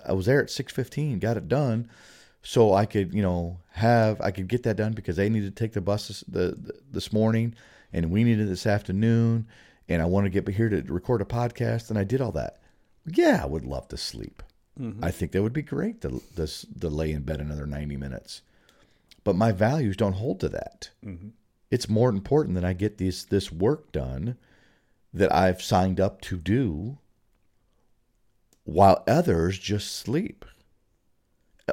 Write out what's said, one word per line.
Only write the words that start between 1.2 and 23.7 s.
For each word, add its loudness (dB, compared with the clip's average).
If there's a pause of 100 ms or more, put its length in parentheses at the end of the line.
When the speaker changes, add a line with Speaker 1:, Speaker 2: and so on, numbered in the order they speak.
Speaker 1:
it -8
done 0 (520)
so 6
I 6
could, -2
you 2
know, 0 (120)
have, 4
I 0
could -6
get -2
that 0
done 0
because -6
they 2
needed -2
to -4
take -4
the -2
bus -2
this, -12
the, -2
the, -12 (180)
this -8
morning 2 (380)
and -2
we 2
needed 2
it -2
this -4
afternoon. 2 (400)
And 0
I 2
wanna 2
get 0
here 2
to 0
record -2
a -2
podcast, -2
and 0
I 2
did 0
all -4
that. -6 (460)
Yeah, 4
I -4
would -4
love -8
to -10
sleep. -12 (380)
Speaker 2:
Mm-hmm. -8
Speaker 1:
I -2
think -6
that 2
would 0
be -4
great -6
to, -6 (140)
to, -4 (320)
to -2
lay -2
in -4
bed -6
another -6
ninety -6
minutes. -12 (840)
But 2
my 4
values 2
don't 2
hold -4
to -2
that. -10 (160)
Speaker 2:
Mm-hmm. -14 (400)
Speaker 1:
It's -2
more 4
important 0
that 0
I 0
get -2
these, -4
this 0
work -2